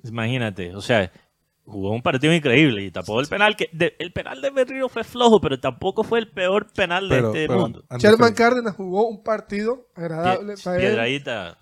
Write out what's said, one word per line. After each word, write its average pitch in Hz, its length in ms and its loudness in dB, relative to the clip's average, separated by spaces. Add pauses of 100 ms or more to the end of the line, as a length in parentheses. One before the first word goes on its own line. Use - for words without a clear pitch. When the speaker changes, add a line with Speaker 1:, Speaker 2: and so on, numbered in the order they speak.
Speaker 1:
imagínate, 113 720 -6
o 101 60 -10
sea, 104 300 2 (540)
jugó 98 260 -6
un 117 100 -2
partido 151 320 2
increíble 139 500 2
y 95 80 -10
tapó 95 280 -4
el 143 80 -2
penal. 208 280 0
Que - 160 -6
de, 165 280 -2
el 175 140 -10
penal 262 280 -12
de 277 100 -4
Berrío 262 380 -4
fue 226 140 -8
flojo, 240 380 6
pero 135 180 -2
tampoco 170 440 -2
fue 226 160 0
el 226 120 -6
peor 196 420 -2
penal 185 360 -2
de 135 60 4
Speaker 2:
Pero, 120 140 2
Speaker 1:
este 156 180 -2
Speaker 2:
pero, 120 120 0
Speaker 1:
mundo. 90 300 -4
Speaker 2:
Andrés 127 220 4
Speaker 3:
Sherman 233 180 6
Speaker 2:
Felipe. 226 140 0
Speaker 3:
Cárdenas 233 320 2
jugó 196 320 -2
un 220 160 -10
partido 214 720 -4
agradable 180 600 -4
Speaker 1:
Pie-, - 80 -20
Speaker 3:
para 180 140 -4
él. 180 40 0
Speaker 1:
Piedradita, 117 800 -2